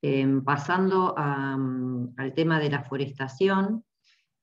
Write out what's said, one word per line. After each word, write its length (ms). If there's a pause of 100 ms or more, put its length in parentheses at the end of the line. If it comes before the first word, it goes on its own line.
Em, 420
pasando 720
a, 400
mm, 600
al 160
tema 260
de 100
la 140
forestación, 1000 (600)